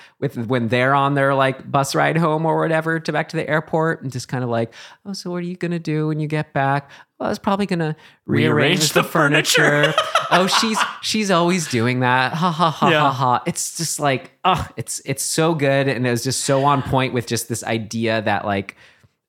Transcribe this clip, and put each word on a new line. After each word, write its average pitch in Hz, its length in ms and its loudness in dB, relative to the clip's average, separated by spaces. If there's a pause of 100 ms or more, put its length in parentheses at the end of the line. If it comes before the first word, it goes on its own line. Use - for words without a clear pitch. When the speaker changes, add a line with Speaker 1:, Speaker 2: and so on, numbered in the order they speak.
(180)
Speaker 1:
with 127 280 -4
when 117 220 0
they're 127 260 2
on 139 200 2
their, 139 200 2
like, 135 360 0
bus 139 240 0
ride 147 220 2
home 160 300 0
or 160 120 0
whatever 160 420 0
to 160 120 -6
back 156 180 -2
to 160 60 -8
the 156 140 -4
airport, 160 520 0
and 131 80 -8
just 123 180 -8
kinda 127 180 -4
like, 117 260 -2 (320)
"Oh, 202 80 -10
so 190 180 -10
what 175 80 -6
are 175 80 -6
you 180 100 -8
gonna 175 240 -4
do 156 260 -2
when 156 120 -2
you 151 100 -2
get 151 260 -4
back?" 139 360 0 (280)
"Well, 254 80 -6
I - 40 0
was 208 80 -4
probably 196 280 0
gonna 160 280 -2 (300)
rearrange 139 320 2
Speaker 2:
Rearrange 151 380 2
Speaker 1:
the 175 80 4
Speaker 2:
the - 60 -8
furniture. 147 840 4
Speaker 1:
furniture." - 60 -4 (160)
Speaker 2:
<laughs> - 200 -2
Speaker 1:
"Oh, 180 120 4
she's, 220 320 0 (240)
she's 214 280 -2
always 175 380 2
doing 123 320 0
that. 127 320 2
Ha, 175 180 0
ha, 165 200 2
ha, 147 180 2
Speaker 2:
Yeah. 156 120 4
Speaker 1:
ha, 143 100 2
ha." 127 360 0
It's - 300 -6
just - 240 -6
like, 135 320 -2 (120)
ugh, 180 340 0
it's, - 260 -10
it's - 180 -6
so 160 320 0
good. 139 340 2
And 123 180 -2
it 123 40 0
was 120 140 -2
just 131 200 -4
so 135 200 2
on 143 180 2
point 131 300 -2
with 120 140 -4
just - 240 -4
this 117 140 -6
idea 113 580 -2
that, 104 240 -2
like, 101 300 -4 (520)